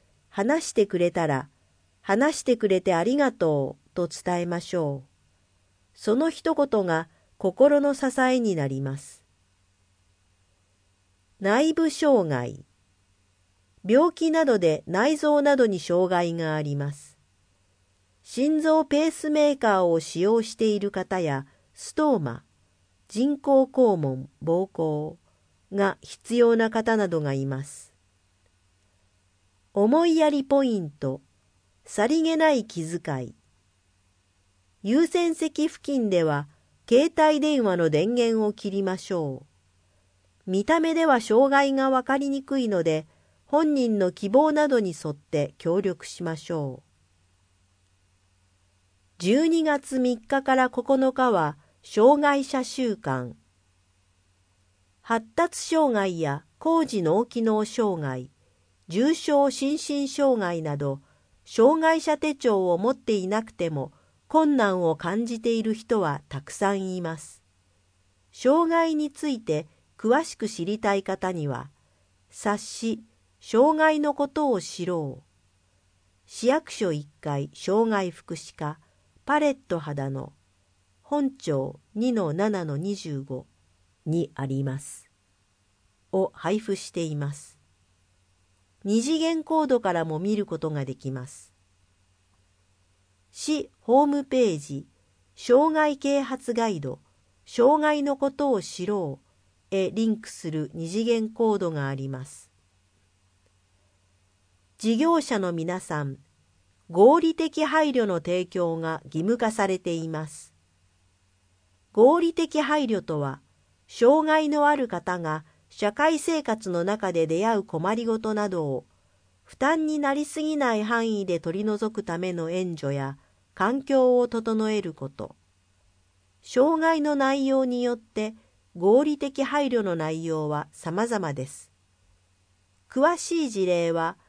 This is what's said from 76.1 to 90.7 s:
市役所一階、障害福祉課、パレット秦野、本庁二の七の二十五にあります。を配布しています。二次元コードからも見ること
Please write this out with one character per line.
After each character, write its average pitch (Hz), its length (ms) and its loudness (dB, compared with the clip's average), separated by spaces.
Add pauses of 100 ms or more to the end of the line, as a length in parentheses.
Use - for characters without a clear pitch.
市 - 220 -4
役 302 240 0
所 190 200 -2
一 147 160 -6 (140)
階、 143 320 -6
障 220 360 0
害 196 200 -2
福 - 240 -14
祉 - 220 -16
課、 151 240 -8 (440)
パ 294 160 0
レ 294 120 2
ッ 269 60 -4 (100)
ト 170 120 -4
秦 143 300 -6
野、 135 240 -10 (680)
本 285 300 -2
庁 143 480 -6 (140)
二 240 180 -2
の 185 220 -2
七 196 320 -2
の 143 120 -6
二 196 180 -6
十 147 260 -8
五 135 240 -12 (600)
に 165 260 -2
あ 135 140 -8
り 135 160 -4
ま 135 160 -6
す。 - 300 -20 (1000)
を 190 220 -2
配 185 240 -4
布 214 180 -4
し - 160 -14
て 170 120 -6
い 156 120 -6
ま 143 180 -6
す。 - 260 -20 (1200)
二 214 180 0
次 302 180 -2
元 320 240 -2
コ 320 200 0
ー 285 40 -2
ド 254 120 2
か 196 140 -2
ら 165 120 0
も 156 140 -6
見 202 160 -2
る 202 100 -4
こ 165 120 -8
と 156 140 -4